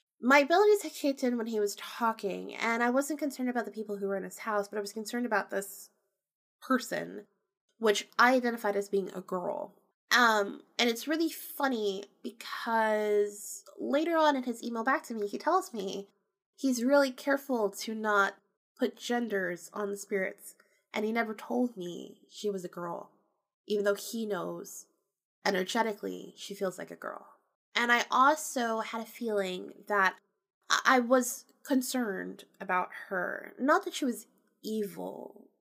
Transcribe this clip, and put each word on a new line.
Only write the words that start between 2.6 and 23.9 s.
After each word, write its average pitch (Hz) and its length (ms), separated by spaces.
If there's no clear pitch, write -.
I 240 80
wasn't 285 300
concerned 262 280
about 240 180
the 214 40
people 208 260
who 196 120
were 196 80
in 185 80
his 185 140
house, 208 280
but 208 100
I 214 40
was 202 120
concerned 240 340
about 208 240
this - 400
person, 196 640
which 214 300
I 247 160
identified 233 400
as 202 140
being 190 260
a 180 60
girl. - 540
Um, 220 520
and 240 140
it's 226 160
really 320 240
funny 214 760
because 214 1400
later 311 380
on 311 180
in 254 80
his 247 200
email 233 200
back 269 220
to 240 100
me, 208 140
he 240 100
tells 359 340
me 196 360
he's 247 260
really 269 300
careful 262 580
to 220 240
not 208 400
put - 200
genders 196 760
on 202 180
the 202 60
spirits, - 600
and 214 120
he 220 80
never 226 220
told 240 420
me 175 520
she - 220
was 190 140
a 180 40
girl, 175 420
even 208 160
though 202 100